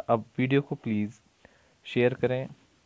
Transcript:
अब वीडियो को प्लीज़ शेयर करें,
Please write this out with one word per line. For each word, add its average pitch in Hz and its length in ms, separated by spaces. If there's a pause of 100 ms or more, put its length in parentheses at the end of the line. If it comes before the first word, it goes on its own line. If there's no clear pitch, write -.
अब 113 160 (120)
वीडियो 131 240
को 143 140
प्लीज़ 107 440 (680)
शेयर 123 280
करें, 127 340 (380)